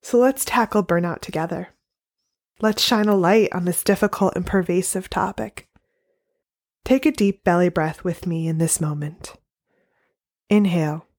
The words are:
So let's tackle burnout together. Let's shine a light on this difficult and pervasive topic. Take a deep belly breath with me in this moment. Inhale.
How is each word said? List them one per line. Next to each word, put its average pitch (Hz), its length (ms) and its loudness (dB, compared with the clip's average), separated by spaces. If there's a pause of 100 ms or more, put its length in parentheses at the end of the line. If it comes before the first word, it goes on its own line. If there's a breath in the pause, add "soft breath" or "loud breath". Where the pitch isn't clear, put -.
So - 160 0
let's 262 260 2
tackle 220 400 0
burnout 175 380 -2
together. 165 480 -8 (880)
Let's 214 220 0
shine 214 260 2
a 202 80 4
light 190 360 4
on 180 120 -4
this 175 180 -2
difficult 202 540 0
and 180 100 -4
pervasive 185 640 -2
topic. - 580 -6 (1200)
Take 269 220 2
a 311 40 4
deep 196 320 0
belly 175 280 2
breath 160 340 -4
with 175 220 -6
me 165 200 -4
in 160 120 -2
this 165 240 0
moment. 151 520 -8 (1160)
Inhale. 170 560 2 (120)